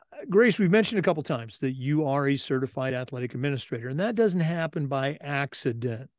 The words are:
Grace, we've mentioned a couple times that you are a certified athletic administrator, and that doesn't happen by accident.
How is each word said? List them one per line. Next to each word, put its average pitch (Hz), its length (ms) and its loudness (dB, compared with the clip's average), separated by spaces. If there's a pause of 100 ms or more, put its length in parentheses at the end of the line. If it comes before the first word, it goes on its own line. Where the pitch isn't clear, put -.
(300)
Grace, 214 300 6
we've 185 120 4
mentioned 214 280 4
a 170 40 0
couple 160 180 2
times 117 380 -6
that 131 140 -2
you 143 320 0
are 139 240 2
a 139 80 2
certified 131 560 -2
athletic 127 400 -6
administrator, 123 560 -4
and 135 100 -4
that 214 160 -2
doesn't 196 240 4
happen 165 480 0
by 135 320 -2
accident. 135 1000 -4